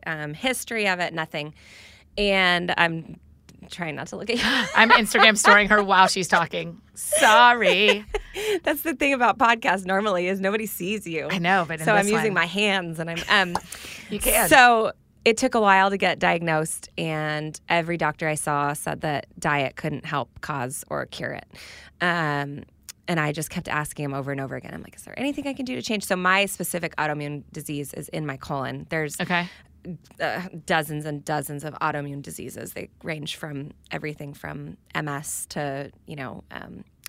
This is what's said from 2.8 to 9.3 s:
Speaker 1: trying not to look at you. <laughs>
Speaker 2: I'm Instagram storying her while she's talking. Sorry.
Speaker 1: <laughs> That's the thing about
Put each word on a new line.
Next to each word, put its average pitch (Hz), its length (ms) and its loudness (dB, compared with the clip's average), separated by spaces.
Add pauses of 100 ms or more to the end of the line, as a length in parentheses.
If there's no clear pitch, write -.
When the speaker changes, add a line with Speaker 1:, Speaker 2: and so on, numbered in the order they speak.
Speaker 1:
trying 160 240 -8
not 143 140 -10
to 202 80 -12
look 190 140 -8
at 233 60 0
you. 240 60 -2
<laughs> 247 340 0
Speaker 2:
I'm 220 140 8
Instagram 220 460 6
storying 302 320 6
her 208 140 6
while 190 260 6
she's 190 200 -2
talking. 170 520 0 (140)
Sorry. 220 1120 6 (300)
Speaker 1:
<laughs> 403 300 -2
That's 294 180 0
the 320 120 -4
thing 277 200 0
about 233 240 2